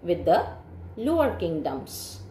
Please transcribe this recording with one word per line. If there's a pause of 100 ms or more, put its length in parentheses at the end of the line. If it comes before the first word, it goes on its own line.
with
the (480)
lower
kingdoms. (100)